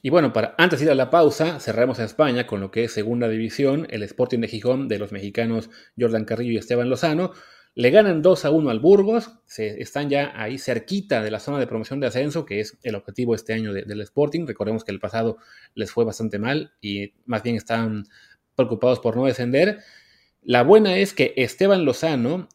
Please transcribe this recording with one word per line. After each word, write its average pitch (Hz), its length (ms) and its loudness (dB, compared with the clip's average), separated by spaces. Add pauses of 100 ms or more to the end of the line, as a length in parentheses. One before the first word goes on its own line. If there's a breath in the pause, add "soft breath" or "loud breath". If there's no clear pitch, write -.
Y 131 80 -4
bueno, 143 220 4
para, 110 240 -2
antes 165 220 4
de 147 60 0
ir 160 60 6
a 139 40 4
la 131 140 0
pausa, 160 500 2
cerramos 120 380 -2
en 117 80 -4
España 123 400 0
con 104 140 -6
lo 98 100 -6
que 113 140 -2
es 117 80 -4
Segunda 117 360 -2
División, 135 640 -2
el 107 140 -8
Sporting 123 380 -2
de 110 80 -4
Gijón 123 380 -2
de 107 120 -2
los 101 120 -8
mexicanos 107 580 -4 (280 loud breath)
Jordan 113 280 0
Carrillo 117 260 -4
y 113 60 0
Esteban 120 320 -2
Lozano. 160 420 0 (440 loud breath)
Le 123 160 2
ganan 190 300 6
dos 175 240 4
a 147 40 0
uno 151 220 2
al 113 80 0
Burgos, 202 520 4 (140)
se, 107 360 -8
están 143 280 -6
ya 139 260 0
ahí 113 220 -8
cerquita 131 640 -2
de 107 100 -4
la 107 80 -4
zona 143 200 -4
de 123 80 -2
promoción 117 340 -6
de 131 60 0
ascenso, 143 380 -2
que 101 140 -6
es - 240 -8
el 110 120 -6
objetivo 117 400 -4
este 110 180 -6
año 110 180 -4
de, 98 120 -6
del 104 180 -10
Sporting. 147 440 -2
Recordemos 110 380 -4
que - 80 -8
el 95 80 -8
pasado 113 380 -4 (380 loud breath)
les 104 160 -8
fue 120 120 0
bastante 107 360 -4
mal 143 420 -4
y 101 320 -6 (120)
más 113 160 -4
bien 117 140 -2
estaban 110 500 -4 (500 soft breath)
preocupados 120 440 0
por 113 160 -2
no 127 100 0
descender. 135 540 0 (640 loud breath)
La 120 220 4
buena 190 340 8
es 196 160 0
que 131 240 0
Esteban 180 480 2
Lozano, 147 680 -2